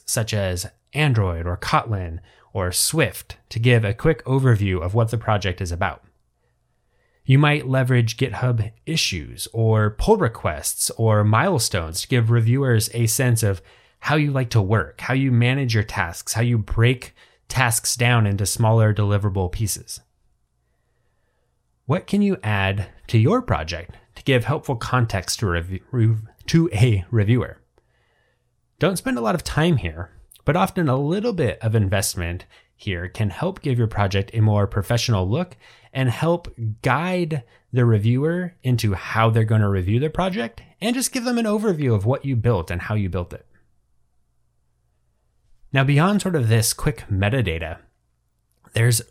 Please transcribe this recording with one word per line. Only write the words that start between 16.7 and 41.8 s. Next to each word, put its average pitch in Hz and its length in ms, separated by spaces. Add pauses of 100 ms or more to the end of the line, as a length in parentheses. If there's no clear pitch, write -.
tasks - 480
down 120 320
into 98 180
smaller 110 480
deliverable 98 580
pieces. - 500 (1900)
What 170 180
can 208 160
you 196 220
add 98 440 (200)
to 117 100
your 170 240
project 82 540 (200)
to - 80
give 127 220
helpful 143 300
context 117 640
to 110 80
a 87 40
rev-, 87 280 (120)
rev-, 113 300 (260)
to 165 260
a 101 360
reviewer? 110 520 (1160)
Don't 180 200
spend 254 200
a 240 40
lot 208 140
of - 80
time 160 340
here, 85 340 (320)
but 160 120
often 180 340
a 127 80
little 196 360
bit 139 300
of 110 100
investment 92 720 (300)
here 90 320
can 107 220
help 185 320
give 131 160
your 117 100
project 101 460
a 113 80
more 104 260
professional 101 600
look 165 300 (360)
and 131 160
help 170 440 (280)
guide 156 600 (280)
the 120 140
reviewer 131 760
into 113 320
how 113 360
they're 113 140
gonna 107 260
review 98 300
their 151 100
project, 190 520 (200)
and 240 140
just 262 160
give 247 120
them 240 140
an 233 80
overview 190 500